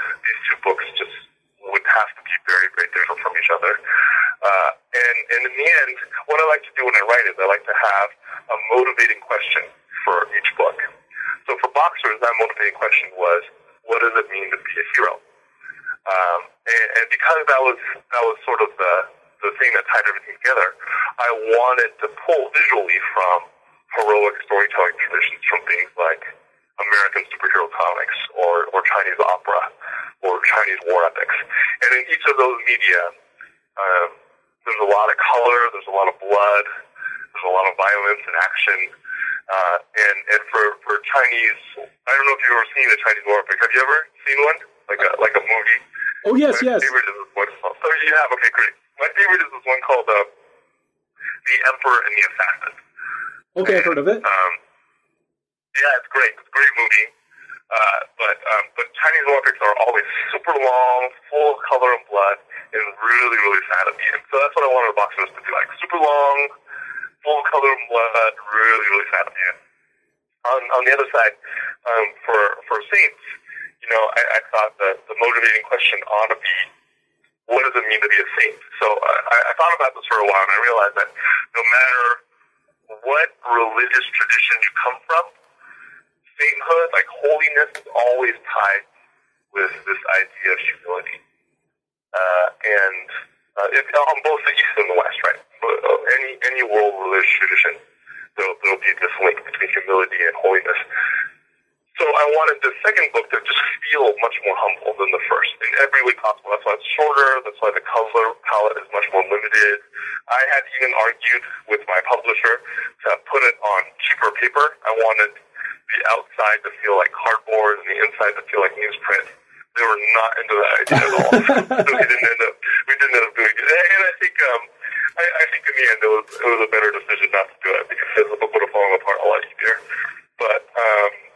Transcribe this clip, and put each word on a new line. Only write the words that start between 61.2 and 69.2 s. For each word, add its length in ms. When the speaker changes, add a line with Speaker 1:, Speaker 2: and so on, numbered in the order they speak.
Speaker 1:
full 240
of 80
color 320
and 160
blood, 260
and 80
really, 480
really 240
sad 160
at 80
the 160
end. 160
So 160
that's 160
what 80
I 80
wanted 160
the 80
Boxers 320
to 100
do, 140
like: 240
super 180
long, 400
full 160
of 80
color 240
and 160
blood, 440
really, 480
really 160
sad 160